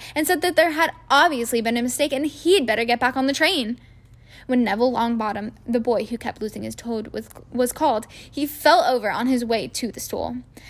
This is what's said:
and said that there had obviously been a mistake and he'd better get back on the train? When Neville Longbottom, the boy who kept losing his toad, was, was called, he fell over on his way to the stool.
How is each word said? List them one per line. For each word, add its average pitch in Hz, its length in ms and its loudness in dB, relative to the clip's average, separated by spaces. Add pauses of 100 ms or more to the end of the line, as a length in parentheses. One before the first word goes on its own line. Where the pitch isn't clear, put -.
(140)
and 302 120 0
said 349 140 2
that 359 160 0
there 330 140 6
had 311 200 0 (200)
obviously 269 500 4
been 233 160 0
a 240 60 0
mistake 285 320 -2
and 277 120 -2
he'd 320 400 2
better 220 180 0
get 233 140 2
back 254 160 0
on 269 120 0
the 277 80 0
train? 277 440 0 (680)
When 247 180 2
Neville 220 280 2
Longbottom, 220 600 -2 (140)
the 240 140 0
boy 220 260 0
who 233 100 -8
kept - 240 -8
losing 214 220 -8
his 220 120 -8
toad, 226 340 -8
was, 220 200 -10 (240)
was 240 200 0
called, 269 340 0 (240)
he 285 160 -4
fell 311 340 4
over 240 300 0
on 202 160 -2
his 247 180 0
way 220 240 -2
to - 240 -6
the - 80 -14
stool. 240 360 -6 (340)